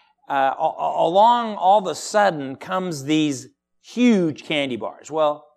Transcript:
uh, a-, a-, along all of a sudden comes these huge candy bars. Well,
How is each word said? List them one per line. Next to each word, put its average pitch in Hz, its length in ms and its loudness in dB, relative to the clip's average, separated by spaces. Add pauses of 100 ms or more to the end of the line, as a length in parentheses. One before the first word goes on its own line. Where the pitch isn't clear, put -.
(280)
uh, 135 300 0
a-, - 40 -4
a-, 156 440 -2
along 220 480 2
all 190 240 2
of 190 80 -2
a 156 80 -4
sudden 151 640 -2
comes 180 480 -6
these 143 440 -2 (320)
huge 208 640 2
candy 139 320 -2
bars. 104 340 -12
Well, 147 360 0 (100)